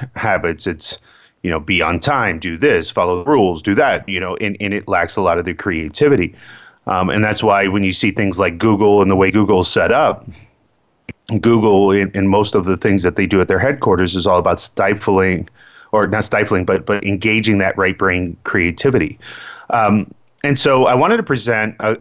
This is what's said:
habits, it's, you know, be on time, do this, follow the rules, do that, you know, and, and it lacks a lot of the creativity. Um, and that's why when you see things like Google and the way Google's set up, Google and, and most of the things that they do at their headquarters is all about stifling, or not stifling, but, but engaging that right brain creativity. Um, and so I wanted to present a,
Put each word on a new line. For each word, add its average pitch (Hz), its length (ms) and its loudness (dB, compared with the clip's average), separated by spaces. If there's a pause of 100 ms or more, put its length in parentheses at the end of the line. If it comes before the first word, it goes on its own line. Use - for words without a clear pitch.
(160)
habits, 87 500 -4
it's, 85 320 -8 (440)
you 90 80 -4
know, 82 100 -2
be 87 200 -2
on 85 200 -2
time, 113 380 -2
do 85 180 -8
this, 95 340 0
follow 90 320 -2
the 85 80 -2
rules, 95 320 2
do 101 140 0
that, 120 320 0
you 95 100 -4
know, 90 180 -6
and, 101 240 -6
and 101 140 -4
it - 140 -8
lacks 87 280 -2
a 107 40 -4
lot 87 180 0
of 87 60 -2
the 87 100 -6
creativity. 87 800 0 (520)
Um, 92 240 0
and 107 140 0
that's 107 180 -2
why 101 260 2
when 98 160 0
you 92 80 -2
see 101 180 -2
things 95 280 -2
like 87 200 0
Google 104 440 4
and 95 80 2
the 95 60 4
way 95 140 4
Google's 95 400 2
set 92 220 2
up, 123 360 0 (1120)
Google 104 520 4
and, 98 240 0
and 98 120 0
most 104 260 2
of 101 100 0
the 92 120 0
things 98 280 0
that 87 120 -2
they 95 100 0
do 95 140 2
at 90 60 2
their 95 120 0
headquarters 98 580 0
is 90 100 -2
all 92 120 4
about 87 200 0
stifling, 95 920 -2 (440)
or 107 160 2
not 104 160 -2
stifling, 104 400 -2
but, 95 220 0
but 104 180 -2
engaging 107 540 0
that 95 200 0
right 95 180 0
brain 90 480 -2
creativity. 92 760 0 (520)
Um, 107 400 2 (320)
and 143 160 0
so 131 280 4
I 123 80 4
wanted 175 240 2
to 226 40 -2
present 110 580 -2
a, 110 200 0